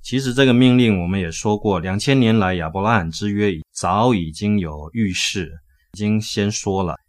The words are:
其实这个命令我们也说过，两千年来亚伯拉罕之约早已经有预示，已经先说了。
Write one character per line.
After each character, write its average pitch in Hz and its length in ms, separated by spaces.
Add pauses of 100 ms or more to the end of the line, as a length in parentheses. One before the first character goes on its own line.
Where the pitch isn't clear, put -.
其 - 180
实 131 140
这 135 120
个 127 80
命 123 240
令 110 240
我 87 40
们 95 140
也 87 100
说 107 280
过， 104 220
两 92 200
千 135 200
年 113 160
来 92 200
亚 80 140
伯 95 120
拉 110 120
罕 85 180
之 101 180
约 101 220 (220)
早 107 400
已 85 180
经 104 260
有 78 360
预 107 200
示， - 380 (420)
已 - 40
经 104 220
先 104 300
说 98 320
了。 85 140 (140)